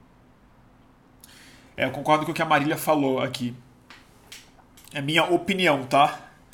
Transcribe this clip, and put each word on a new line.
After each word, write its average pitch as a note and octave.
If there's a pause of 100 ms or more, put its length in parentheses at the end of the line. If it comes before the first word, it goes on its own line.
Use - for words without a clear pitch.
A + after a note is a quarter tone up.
(1800)
É, B2
eu C3
concordo D3+
com D#3+
o -
que E3+
a D#3+
Marília D3+
falou C3+
aqui. B2 (1400)
É C#3+
minha D#3
opinião, E3+
tá? C#3+ (280)